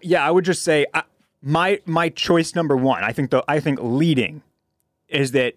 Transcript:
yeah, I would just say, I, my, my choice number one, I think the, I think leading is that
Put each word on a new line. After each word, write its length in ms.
yeah, 240
I 60
would 140
just 180
say, 300
I, 100
my, 440
my 240
choice 460
number 220
one, 260
I 100
think 180
the, 160
I 120
think 220
leading 600
is 220
that 260